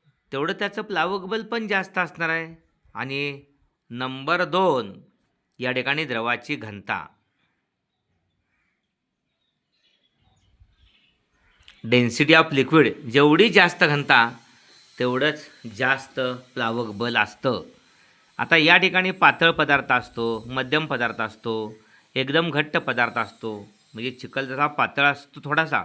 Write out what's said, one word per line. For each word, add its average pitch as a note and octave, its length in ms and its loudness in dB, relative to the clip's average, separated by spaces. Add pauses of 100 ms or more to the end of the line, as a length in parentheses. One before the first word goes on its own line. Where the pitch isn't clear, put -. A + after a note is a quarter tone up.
(320)
तेवढं D#3 220 -4
त्याचं G3+ 280 -6
प्लावक F3+ 400 -4
बल G#3+ 200 -6
पण A3 260 -6
जास्त F#3+ 300 -4
असणार E3 320 -4
आहे. E3 260 -6 (380)
आणि C#3 480 -8 (500)
नंबर C3+ 520 -4
दोन, D3 500 0 (640)
या B2 120 -2
ठिकाणी C#3 340 -2
द्रवाची A#2+ 500 -4
घनता, G2+ 500 -10 (4000)
density B2 520 4
of D#3+ 180 4
liquid, C3+ 380 4 (200)
जेवढी D3+ 380 6
जास्त F3 340 4
घनता C3+ 480 4 (680)
तेवढंच C3 480 -2 (300)
जास्त C3 420 -4 (340)
प्लावक A2+ 420 -4
बल A#2 220 -2
असतं. G#2+ 440 -2 (800)
आता D3 180 4
या E3 200 6
ठिकाणी F#3 340 2
पातळ E3 400 4
पदार्थ C#3+ 400 0
असतो, A#2 560 -2
मध्यम C3 380 -2
पदार्थ A#2 360 -4
असतो, A2 520 -6 (420)
एकदम C#3 340 0
घट्ट D3+ 280 -2
पदार्थ A#2+ 400 -2
असतो. G#2 500 -8 (260)
म्हणजे A#2+ 180 -8
चिखल C3+ 340 -8
जसा C3+ 220 -2
पातळ C#3+ 380 0
असतो C#3+ 380 -2
थोडासा, C#3+ 420 0